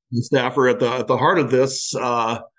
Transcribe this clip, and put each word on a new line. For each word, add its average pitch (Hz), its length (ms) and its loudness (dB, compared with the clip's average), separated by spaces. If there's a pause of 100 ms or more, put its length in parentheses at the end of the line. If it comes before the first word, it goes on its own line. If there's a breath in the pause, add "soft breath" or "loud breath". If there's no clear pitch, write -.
(100)
the 123 120 -4
staffer 127 460 2
at 120 120 2
the, 123 100 2
at 120 160 -4
the 127 100 0
heart 165 220 2
of 127 120 0
this, 131 440 0
uh, 117 460 -2 (180)